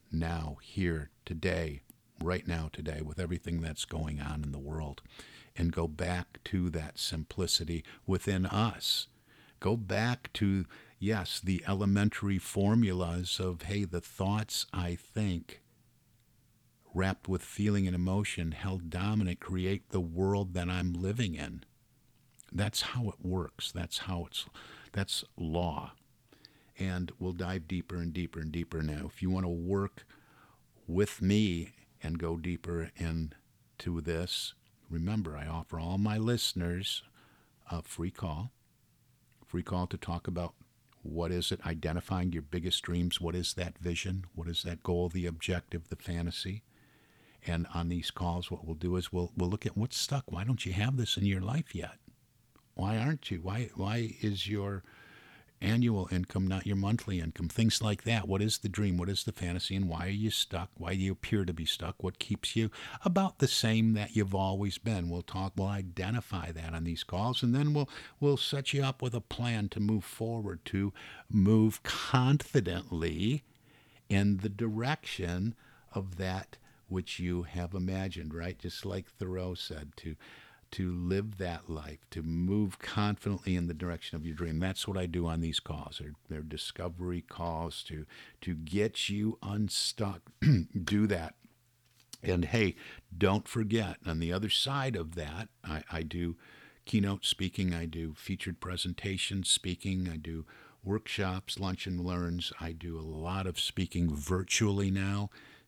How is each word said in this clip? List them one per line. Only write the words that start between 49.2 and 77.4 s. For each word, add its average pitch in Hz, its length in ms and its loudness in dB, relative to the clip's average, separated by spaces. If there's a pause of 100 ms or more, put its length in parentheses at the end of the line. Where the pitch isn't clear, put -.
we'll 90 140 2
look 104 160 -2
at - 100 -2
what's 110 200 0
stuck. - 340 -2
Why 87 120 -2
don't 120 220 0
you 92 80 -2
have 110 240 2
this 117 180 0
in 101 120 2
your 95 140 2
life 127 340 -2
yet? - 220 -6 (800)
Why 104 220 0
aren't 139 320 0
you? 87 120 -2
Why, 104 340 -4
why 110 460 0
is 101 260 0
your 101 360 -2 (800)
annual 110 520 4
income 92 340 2
not 95 180 0
your 101 120 2
monthly 98 420 2
income? 80 300 -2
Things 113 320 4
like 104 220 2
that. 113 220 2
What 98 160 2
is 107 180 2
the 98 100 -2
dream? 95 280 2
What 90 120 2
is 98 160 -2
the 101 80 -2
fantasy? 90 420 -2
And 95 140 2
why 82 160 -2
are 95 60 -2
you 107 180 2
stuck? 92 480 0
Why 87 180 0
do 95 60 2
you 95 100 4
appear 98 320 2
to 90 80 2
be 82 140 -4
stuck? - 360 -2
What 92 180 -2
keeps - 360 -2
you 113 160 4 (320)
about 190 360 2
the 139 100 6
same 110 460 6
that 104 200 -2
you've 98 200 4
always 95 420 0
been? 95 320 0
We'll 87 140 -2
talk, 95 340 -4
we'll 98 100 2
identify 95 840 -2
that 82 200 -6
on 82 120 -2
these 82 180 -2
calls, 113 400 0
and 120 100 6
then 147 200 4
we'll, 147 160 2 (320)
we'll 143 160 6
set - 360 -2
you 139 100 2
up 135 180 -2
with 123 120 0
a 120 60 0
plan 113 500 0
to - 120 -2
move 104 240 4
forward, 110 600 -4
to 98 280 0 (360)
move 110 540 8
confidently 98 1600 2 (640)
in 101 300 6
the 101 120 -2
direction 107 1040 0 (400)
of 95 220 -4
that 92 420 -4 (300)
which 92 320 -4
you 87 240 0